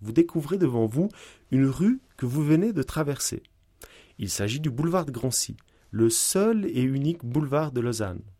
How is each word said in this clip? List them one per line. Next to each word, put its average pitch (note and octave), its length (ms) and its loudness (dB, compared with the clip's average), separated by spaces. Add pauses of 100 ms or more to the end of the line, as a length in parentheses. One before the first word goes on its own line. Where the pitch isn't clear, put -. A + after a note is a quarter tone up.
vous G#2 100 -8
découvrez D3 460 0
devant A#2+ 300 2
vous C#3+ 200 0 (440)
une C3+ 160 4
rue F3+ 340 0 (160)
que B2+ 80 -4
vous C#3 180 0
venez E3 300 4
de D#3 80 0
traverser. - 600 -4 (760)
Il F#2+ 140 -6
s'agit G#2+ 280 -2
du D3+ 120 -2
boulevard D#3+ 340 0
de C#3+ 60 -8
Grancy, - 440 -4 (360)
le A2+ 180 4
seul G#3 560 2
et B2+ 160 0
unique C#3 420 0
boulevard C#3+ 480 0
de B2 80 -2
Lausanne. A2 440 -2 (160)